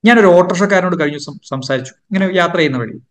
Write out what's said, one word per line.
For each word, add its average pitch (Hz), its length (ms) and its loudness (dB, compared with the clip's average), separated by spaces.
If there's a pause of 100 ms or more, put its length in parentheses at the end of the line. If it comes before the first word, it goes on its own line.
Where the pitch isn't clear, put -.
ഞാനൊരു 220 220 6
ഓട്ടോറിക്ഷക്കാരനോട് 180 720 2
കഴിഞ്ഞ 147 160 -4
ദിവസം 143 280 -14
സംസാരിച്ചു, 131 480 -8
ഇങ്ങനെ 190 420 -4
യാത്ര 175 220 0
ചെയ്യുന്ന 135 220 -2
വഴി. 117 220 -10 (100)